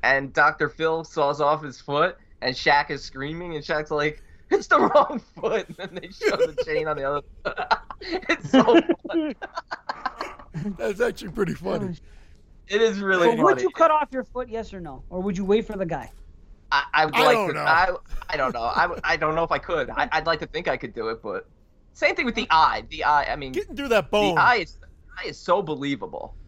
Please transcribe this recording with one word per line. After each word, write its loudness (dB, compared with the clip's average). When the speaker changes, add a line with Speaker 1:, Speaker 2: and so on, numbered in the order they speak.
Speaker 1:
and 2
Doctor 2
Phil -2
saws 0
off 2
his -12
foot, 0
and -2
Shaq 2
is -6
screaming, -10
and -8
Shaq's -4
like, -2
"It's 2
the 6
<laughs> 2
wrong 4
foot," -2
and -16
then -12
they -16
show 0
the 0
chain -2
on -2
the -6
other -2
foot. -6
<laughs> -6
It's -2
so 6
funny. -2
Speaker 2:
<laughs> -6
That's -2
actually -2
pretty -2
funny. -6
Speaker 1:
It 2
is 2
really 4
Speaker 3:
But 4
would 8
Speaker 1:
funny. 0
Speaker 3:
you 2
cut 4
off 2
your -6
foot, -10
yes -8
or -12
no? -14
Or -6
would -2
you -4
wait 4
for -8
the -2
guy? -6
Speaker 1:
I, 4
I 6
would -4
Speaker 2:
I 6
Speaker 1:
like 8
Speaker 2:
don't 0
Speaker 1:
to, -4
Speaker 2:
know. -4
Speaker 1:
I, 4
I -4
don't 0
know. -4
I, 0
I 0
don't 0
know 2
if -2
I 0
could. -4
I, -2
I'd 0
like 0
to -8
think -6
I -2
could -10
do -6
it, -8
but -8
same 0
thing -4
with -4
the -4
eye. 4
The -8
eye, 2
I -4
mean, -10
Speaker 2:
Getting -8
through -6
that 2
Speaker 1:
the -18
Speaker 2:
bone. 2
Speaker 1:
eye 6
is, -6
eye -10
is -10
so 0
believable. -6